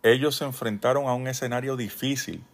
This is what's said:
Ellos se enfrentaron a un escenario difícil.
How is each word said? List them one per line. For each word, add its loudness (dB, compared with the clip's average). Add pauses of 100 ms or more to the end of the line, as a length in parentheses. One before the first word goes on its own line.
Ellos 6
se -4
enfrentaron 0
a 2
un -4
escenario -2
difícil. -4